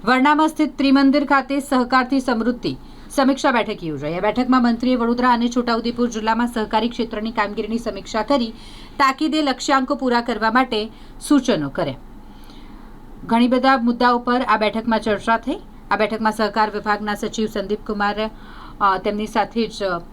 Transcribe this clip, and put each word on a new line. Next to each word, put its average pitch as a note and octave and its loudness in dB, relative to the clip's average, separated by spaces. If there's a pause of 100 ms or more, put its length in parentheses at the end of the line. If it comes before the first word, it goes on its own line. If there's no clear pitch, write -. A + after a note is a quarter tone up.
વર્ણામાં C#4+ 4
સ્થિત D4+ -2
ત્રિમંદિર C#4 4
ખાતે C#4 0
સહકારથી C4 0
સમૃદ્ધિ A#3 0 (380)
સમીક્ષા C#4 2
બેઠક G#3+ -2
યોજાઈ. D3+ -4
આ F3 -4
બેઠકમાં A#3+ 2
મંત્રીએ A#3+ 2
વડોદરા A#3+ 2
અને A#3 2
છોટાઉદેપુર A#3+ 0
જિલ્લામાં A3+ 0
સહકારી A3 -2
ક્ષેત્રની A3 -4
કામગીરીની G#3+ -2
સમીક્ષા G#3 -4
કરી A#3+ 0 (440)
તાકીદે C#4 2
લક્ષ્યાંકો C4+ 0
પૂરા A#3+ 0
કરવા A3+ 0
માટે A3+ 2 (380)
સૂચનો G#3+ 2
કર્યા. C#3+ -4 (1200)
ઘણી A#3 4
બધા B3+ 4
મુદ્દાઓ A#3+ 2
પર A#3+ 0
આ A3 2
બેઠકમાં A3 0
ચર્ચા A3 0
થઈ. D#4 -6 (300)
આ G3+ 2
બેઠકમાં A3 0
સહકાર G#3+ 0
વિભાગના G#3 -2
સચિવ G#3+ -4
સંદીપ G#3 -4
કુમાર, G#3 -2 (600)
અ, G3 2
તેમની G#3 -2
સાથે G#3+ -2
જ F#3+ -4 (180)